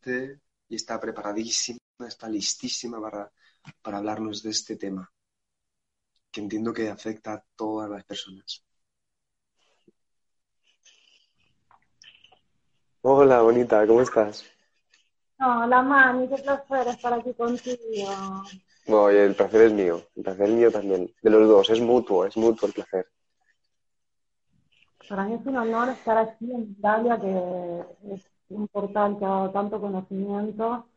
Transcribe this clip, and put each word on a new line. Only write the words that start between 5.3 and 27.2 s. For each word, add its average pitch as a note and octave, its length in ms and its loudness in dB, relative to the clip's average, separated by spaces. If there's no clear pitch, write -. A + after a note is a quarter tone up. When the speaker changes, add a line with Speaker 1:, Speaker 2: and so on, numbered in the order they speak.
Speaker 1:
que G#2+ 100 -14
entiendo G#2+ 320 -8
que A2+ 160 -6
afecta G#2+ 440 -12
a G#2 100 -16
todas G#2+ 340 -8
las G2+ 160 -14
personas. - 600 -18
Hola, C3+ 400 6
bonita, A#2 440 4
¿cómo A2+ 160 6
estás? G#2+ 420 0
Speaker 2:
Hola, B3 420 2
Manny, C4 480 2
qué C4+ 120 -6
placer C4+ 460 -4
estar A#3+ 260 -4
aquí A#3 200 -6
contigo. A#3+ 440 -6
Speaker 1:
Bueno, G#2 240 6
y G2+ 60 6
el G2+ 180 4
placer G#2 280 4
es A2+ 100 8
mío, F2+ 280 0
el G#2 80 -12
placer G2 260 0
es A2 60 2
mío A#2 160 6
también, G2 500 -4
de A2 80 4
los A2 180 8
dos, G2+ 220 8
es A2+ 120 2
mutuo, A#2 440 2
es G2+ 120 -6
mutuo A2+ 300 2
el G2+ 60 -2
placer. F#2+ 340 -6
Speaker 2:
Para G3 160 -4
mí G#3+ 80 -6
es A#3 120 -10
un C4+ 120 -4
honor A3+ 320 -2
estar A3+ 280 -2
aquí A3+ 340 -4
en A#3+ 100 -8
Italia, A3 580 -2
que F3+ 920 -8